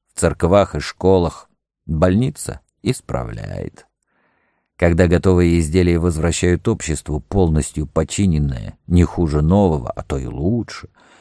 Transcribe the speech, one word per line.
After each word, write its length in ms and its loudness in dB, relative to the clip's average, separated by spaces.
в 60 -14
церквах 560 0
и 40 -4
школах. 680 0
Больница 760 -2
исправляет. 1040 -8
Когда 300 2
готовые 520 4
изделия 400 2
возвращают 680 0
обществу 500 -4
полностью 680 0
починенное, 920 -2
не 160 4
хуже 380 0
нового, 500 2
а 120 -12
то 140 -6
и 80 -6
лучше, 640 -6